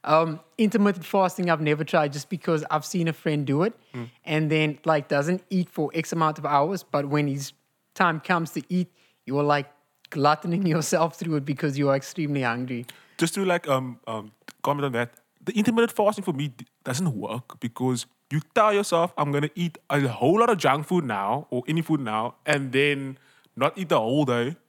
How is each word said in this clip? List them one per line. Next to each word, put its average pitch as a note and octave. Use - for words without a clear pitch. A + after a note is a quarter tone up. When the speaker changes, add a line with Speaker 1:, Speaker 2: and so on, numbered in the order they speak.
Speaker 1:
Um, D#3+
intermittent G3+
fasting, F#3
I've D#3+
never D3+
tried D3+
just C#3+
because D#3+
I've D#3
seen E3
a D#3
friend D3
do C#3+
it A3+
Speaker 2:
Mm. B2
Speaker 1:
and D#3
then, D#3
like, D3+
doesn't D3+
eat F3+
for D3+
X E3
amount D#3
of D3
hours. D3
But C#3+
when D3
his C#3
time E3
comes E3
to D#3+
eat, F3+
you C3+
are, D3
like, D3
gluttoning D#3+
<laughs> D3+
yourself D#3+
through E3
it C#3
because C#3+
you C#3+
are C3+
extremely C#3+
hungry. B2
Speaker 2:
Just E3+
to, G3
like, F3
um, C3
um, G#2+
comment C#3+
on C3
that, A#2
the -
intermittent A3+
fasting G#3
for F3+
me C#3+
d-, -
doesn't C#3
work A2
because B2+
you D3+
tell G#3+
yourself, F3
"I'm C#3+
gonna C#3+
eat F3
a C#3
whole C3+
lot A#3
of G3+
junk D3
food F3+
now A2
or B2
any D#3+
food D#3
now," A2+
and C#3
then C3+
not C#3
eat F#3
the D3+
whole C3
day B2